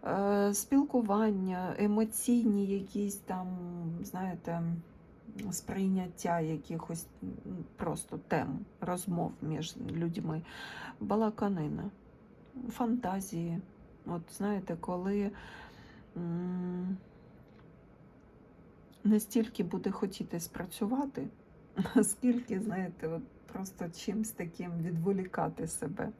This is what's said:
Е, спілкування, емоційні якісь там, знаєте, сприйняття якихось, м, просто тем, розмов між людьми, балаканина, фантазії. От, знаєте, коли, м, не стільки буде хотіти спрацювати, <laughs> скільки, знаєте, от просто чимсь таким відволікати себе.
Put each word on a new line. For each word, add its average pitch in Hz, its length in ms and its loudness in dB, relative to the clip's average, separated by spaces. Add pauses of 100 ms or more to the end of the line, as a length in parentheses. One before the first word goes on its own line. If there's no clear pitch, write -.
Е, 202 460 4
спілкування, 202 1200 4
емоційні 214 880 4
якісь 196 500 0
там, 185 320 -6 (560)
знаєте, 170 600 -2 (880)
сприйняття 185 880 0
якихось, 165 680 -2 (160)
м, 185 60 -6 (460)
просто 165 520 -4
тем, 135 320 0 (220)
розмов 175 500 0 (100)
між 156 340 -2 (160)
людьми, 165 500 0 (580)
балаканина, 202 840 2 (840)
фантазії. 190 920 0 (440)
От, 170 160 -4 (160)
знаєте, 196 440 -2
коли, 196 500 0 (840)
м, 180 800 -2 (2000)
не 214 140 8
стільки - 440 0
буде 180 280 -2
хотіти - 480 -4
спрацювати, 233 880 -2 (480)
<laughs> - 280 6
скільки, 240 560 2
знаєте, 185 480 -2
от 165 140 -2 (320)
просто 190 360 -4
чимсь 214 400 -2
таким 175 420 -6 (100)
відволікати 170 840 0
себе. - 420 -4 (100)